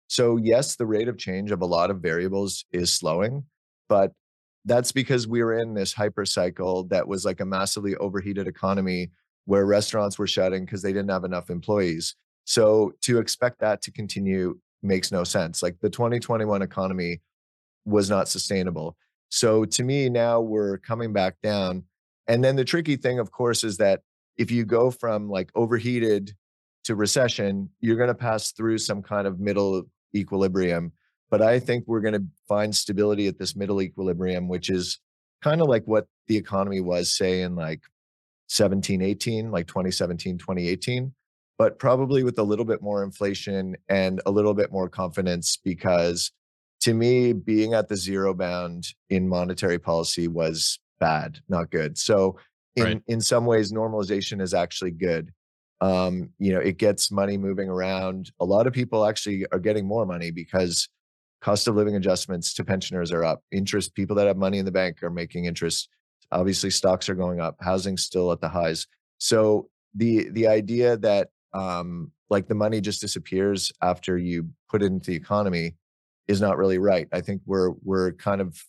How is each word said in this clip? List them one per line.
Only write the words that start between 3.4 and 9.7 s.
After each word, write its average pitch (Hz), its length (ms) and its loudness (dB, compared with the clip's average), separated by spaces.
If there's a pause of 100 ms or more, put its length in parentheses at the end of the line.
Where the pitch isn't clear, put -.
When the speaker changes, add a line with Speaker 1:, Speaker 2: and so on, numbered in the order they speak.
Speaker 1:
but 98 260 4 (520)
that's 120 260 2
because 127 360 0
we 117 160 2
were 113 140 2
in 117 160 -2
this 98 200 -2
hyper 104 320 -2
cycle 92 600 -2
that 90 220 0
was, 95 180 -4
like, 92 140 -4
a 98 60 -4
massively 98 500 -2
overheated 98 520 -4
economy 92 640 -2 (340)
where 98 200 4
restaurants 101 520 2